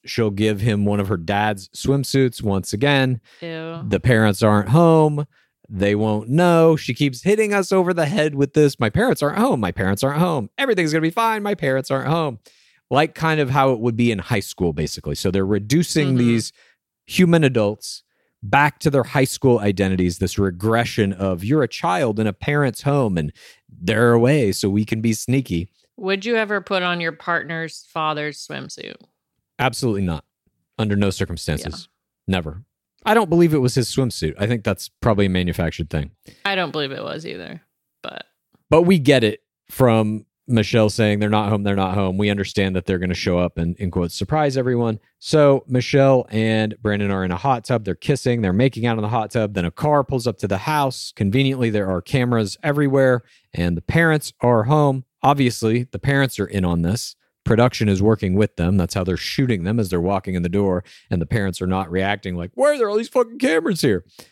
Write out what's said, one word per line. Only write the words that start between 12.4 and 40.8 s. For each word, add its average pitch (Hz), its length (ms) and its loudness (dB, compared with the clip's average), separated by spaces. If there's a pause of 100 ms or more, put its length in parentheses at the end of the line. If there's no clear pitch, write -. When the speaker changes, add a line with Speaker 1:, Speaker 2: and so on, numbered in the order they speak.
Speaker 1:
Like 147 260 2
kind 156 260 0
of 131 100 0
how 135 220 4
it 110 80 -2
would 117 160 0
be 120 140 2
in 104 100 -2
high 104 200 -2
school, 87 320 -4
basically. 76 440 -6
So - 140 -2
they're 95 160 2
reducing 135 640 0
Speaker 2:
Mm-hmm. 131 80 2
Speaker 1:
these 117 340 0 (540)
human 170 380 4
adults 110 580 -2 (400)
back 143 380 2
to - 100 0
their 135 140 2
high 135 200 0
school 127 340 2
identities, 95 600 0
this 90 200 -4
regression 101 720 0
of, 92 320 -4
"You're 143 180 0
a 117 60 -2
child 156 500 -2
in 110 80 0
a 104 60 -2
parent's 147 500 -2
home 131 360 0
and 76 140 -4 (360)
they're 110 440 2
away, 120 400 4
so 101 180 -2
we 104 140 2
can 113 160 -4
be 113 120 0
sneaky." 107 560 -2 (280)
Speaker 2:
Would 196 280 -6
you 233 120 -2
ever 208 260 -2
put 190 200 -2
on 175 180 -2
your 165 120 -4
partner's 165 760 -6
father's 151 560 -4
swimsuit? - 520 -14 (600)
Speaker 1:
Absolutely 120 440 -2
not. 85 220 -4 (540)
Under 104 180 0
no 101 140 2
circumstances. - 800 -6 (380)
Speaker 2:
Yeah. 95 100 0
Speaker 1:
Never. 82 280 -8 (400)
I 214 100 2
don't 220 160 2
believe 170 240 4
it 151 40 2
was 123 160 0
his 123 200 0
swimsuit. 117 440 -2
I 101 80 -2
think 113 180 -2
that's - 240 -4
probably 101 380 2
a 95 40 0
manufactured 87 600 -2
thing. 73 200 -4 (340)
Speaker 2:
I 196 100 -2
don't 180 160 -4
believe 143 220 -6
it 131 100 -10
was - 240 -10
either, 90 360 -12 (400)
but - 240 -14 (440)
Speaker 1:
But 160 120 6
we 180 160 4
get 131 260 4
it 104 180 -2 (280)
from 110 560 2 (240)
Michelle 113 400 2